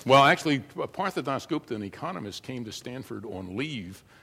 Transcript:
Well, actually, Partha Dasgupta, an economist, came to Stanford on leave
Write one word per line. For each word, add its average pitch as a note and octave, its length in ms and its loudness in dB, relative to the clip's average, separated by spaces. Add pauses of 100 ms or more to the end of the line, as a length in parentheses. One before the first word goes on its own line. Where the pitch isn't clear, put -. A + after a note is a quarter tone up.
Well, C3+ 180 10
actually, D3+ 360 4
Partha E3 640 -6
Dasgupta, C#3 480 -4
an G#2+ 120 -4
economist, G2+ 600 -10
came B2 220 -8
to G#2+ 60 -12
Stanford A#2+ 540 -10
on F#2 320 -10
leave A#2 460 -8 (200)